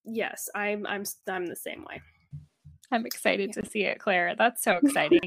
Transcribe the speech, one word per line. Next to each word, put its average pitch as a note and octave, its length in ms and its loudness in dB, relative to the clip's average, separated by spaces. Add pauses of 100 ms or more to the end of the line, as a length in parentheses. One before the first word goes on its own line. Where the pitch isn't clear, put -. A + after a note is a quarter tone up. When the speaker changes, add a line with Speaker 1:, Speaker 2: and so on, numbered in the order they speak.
Speaker 1:
yes, A3 500 -4
I'm, G#3 320 -2
I'm G3+ 140 -4
s-, - 160 -8 (120)
I'm F#3 160 -2
the E3+ 100 -6
same - 320 -10
way. - 140 -14 (880)
Speaker 2:
I'm A#3 140 0
excited G3 500 0
Speaker 1:
Yeah. F#3+ 60 -4
Speaker 2:
to G3+ 80 -8
see G#3 140 -2
it, - 160 -2
Claire. F3+ 360 2
That's - 280 2
so F#3+ 140 4
Speaker 1:
<laughs> F3 60 4
Speaker 2:
exciting. C#4+ 440 6